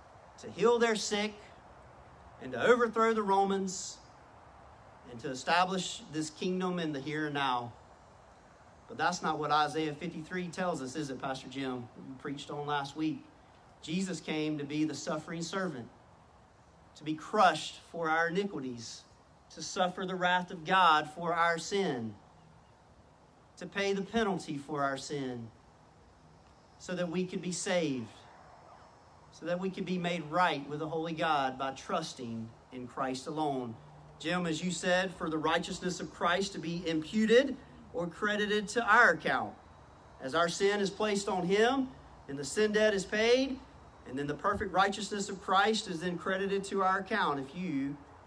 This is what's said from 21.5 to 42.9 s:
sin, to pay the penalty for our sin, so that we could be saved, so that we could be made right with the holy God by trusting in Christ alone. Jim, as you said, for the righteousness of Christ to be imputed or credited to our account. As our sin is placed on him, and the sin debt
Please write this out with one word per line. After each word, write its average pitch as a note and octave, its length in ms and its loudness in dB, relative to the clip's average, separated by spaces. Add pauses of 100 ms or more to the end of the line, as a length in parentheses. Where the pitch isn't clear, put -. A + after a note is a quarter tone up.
sin, C#3 560 -2 (1400)
to F3+ 100 -12
pay G3 260 0
the G3 100 0
penalty F#3+ 540 0
for C#3+ 280 -2
our C#3 120 0
sin, B2+ 540 -6 (1300)
so - 160 -8
that F3 160 -2
we F3+ 160 0
could F3+ 160 -6
be F3+ 100 -4
saved, D3+ 600 0 (1200)
so - 140 -14
that F3 120 0
we F#3+ 120 -2
could F#3 160 -6
be F3+ 120 -2
made F3 320 -2
right D#3 380 2
with D3 100 -6
the D#3 100 -4
holy D#3+ 240 -4
God D3 460 2
by C3+ 140 -4
trusting A#2+ 760 -6 (220)
in B2 160 -12
Christ C3 400 -4
alone. C#3+ 480 -2 (460)
Jim, F3 260 0
as D#3+ 160 -2
you F3+ 80 0
said, F3+ 420 0
for F3 160 -6
the D#3 100 0
righteousness F3 600 0
of - 160 -10
Christ F#3 380 0
to - 60 -8
be E3+ 300 -4
imputed A3 680 4 (360)
or E3+ 140 -4
credited G#3 640 0
to - 160 -2
our G#3+ 260 8
account. B2+ 440 0 (640)
As C3+ 140 -6
our E3+ 160 4
sin G3+ 300 2
is G3 100 2
placed G#3 400 0
on F3+ 160 0
him, A#3+ 440 4 (380)
and C#3 100 -8
the C#3+ 60 -6
sin G#3+ 280 2
debt G#3+ 200 4